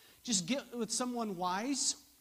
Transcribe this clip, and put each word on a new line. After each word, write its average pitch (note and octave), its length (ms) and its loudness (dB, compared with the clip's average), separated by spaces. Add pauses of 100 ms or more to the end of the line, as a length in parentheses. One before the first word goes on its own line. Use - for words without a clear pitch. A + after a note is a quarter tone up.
(220)
just F#3+ 220 2
get A#3 320 -2
with A3 140 -2
someone A#3 460 0
wise G3 600 0 (240)